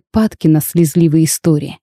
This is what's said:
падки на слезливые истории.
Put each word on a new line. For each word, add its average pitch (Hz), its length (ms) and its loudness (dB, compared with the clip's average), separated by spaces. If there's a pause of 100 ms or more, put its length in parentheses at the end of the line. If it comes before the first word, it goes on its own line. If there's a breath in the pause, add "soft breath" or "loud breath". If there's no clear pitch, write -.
(120)
падки - 340 -2
на 156 140 4
слезливые 160 640 0
истории. 147 580 -4